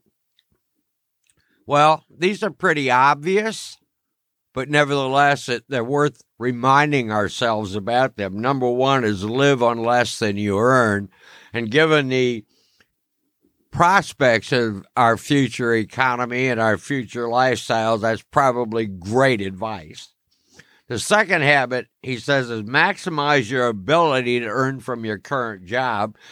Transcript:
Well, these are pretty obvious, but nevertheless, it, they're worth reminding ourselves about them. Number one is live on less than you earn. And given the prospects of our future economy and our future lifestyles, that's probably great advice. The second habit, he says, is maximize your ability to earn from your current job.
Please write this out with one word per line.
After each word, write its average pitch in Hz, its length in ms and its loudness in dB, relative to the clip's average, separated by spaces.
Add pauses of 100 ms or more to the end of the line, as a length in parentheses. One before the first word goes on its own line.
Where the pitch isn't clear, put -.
(1700)
Well, 151 420 4
these 180 340 -2
are 208 80 -2
pretty 147 400 0
obvious, 147 840 0 (760)
but 131 160 -6
nevertheless, 143 800 2
it, 120 200 -4
they're 127 160 -2
worth 143 380 -2 (160)
reminding 127 720 2
ourselves 107 640 -2
about 117 420 0
them. 98 240 -6
Number 127 300 0
one 131 340 0
is 101 200 -2
live 131 380 2
on 117 200 0
less 120 360 0
than 104 180 -2
you 101 220 -2
earn. 110 500 2 (440)
And 117 180 -4
given 151 380 2
the 123 360 -2 (1300)
prospects 151 840 2
of 113 340 -2 (100)
our 117 200 4
future 127 580 0
economy 123 720 -2
and 117 120 -2
our 110 180 2
future 120 480 -6
lifestyles, 117 760 0
that's 110 220 -2
probably 120 640 0
great 107 540 0
advice. 95 720 -10 (760)
The 120 100 -6
second 185 440 2
habit, 127 460 2 (140)
he 131 140 -6
says, 131 320 0
is 113 140 -6
maximize 147 880 0
your 127 160 0
ability 123 760 0
to 117 60 -6
earn 131 340 -4
from 120 240 -8
your 107 140 -6
current 110 480 -8
job. 110 500 -4 (160)